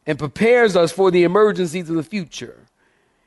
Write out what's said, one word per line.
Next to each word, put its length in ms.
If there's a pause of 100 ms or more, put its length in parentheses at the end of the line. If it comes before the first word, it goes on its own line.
and 120
prepares 580
us 160
for 180
the 120
emergencies 680
of 60
the 60
future. 640 (600)